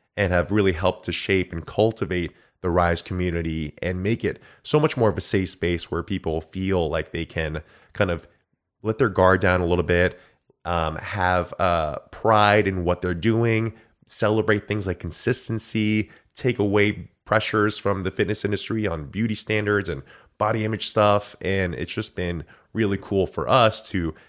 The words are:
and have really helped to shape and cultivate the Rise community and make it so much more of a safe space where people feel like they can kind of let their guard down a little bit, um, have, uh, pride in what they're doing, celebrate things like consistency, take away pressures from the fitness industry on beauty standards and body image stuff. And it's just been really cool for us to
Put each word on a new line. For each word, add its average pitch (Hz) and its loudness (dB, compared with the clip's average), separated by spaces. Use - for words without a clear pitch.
and 98 0
have 87 2
really 98 4
helped 90 -2
to 90 -4
shape 95 0
and 82 -8
cultivate 92 0
the 92 -2
Rise 85 2
community 82 -4
and 92 -4
make 110 -2
it 80 -4
so - 2
much 147 0
more 113 4
of - -2
a - -4
safe 95 0
space 87 -2
where 85 -2
people 85 -4
feel 92 -2
like 80 -4
they 82 -6
can 78 -6
kind 98 0
of - -6
let 110 -2
their 117 2
guard 92 6
down 92 4
a 87 0
little 85 2
bit, 87 2
um, 82 -2
have, 90 -2
uh, 82 0
pride 104 4
in 95 -2
what 87 0
they're 90 0
doing, 113 0
celebrate 107 0
things 104 -4
like 92 -4
consistency, 107 -2
take 127 -2
away 104 0
pressures 107 2
from 98 -2
the 92 -2
fitness 104 -2
industry 104 -2
on 82 -4
beauty 110 -2
standards 104 0
and 71 -6
body 107 0
image 110 -4
stuff. 104 2
And 92 0
it's 65 -6
just - -6
been 87 -4
really 104 0
cool 98 0
for 80 -6
us 117 4
to 85 -2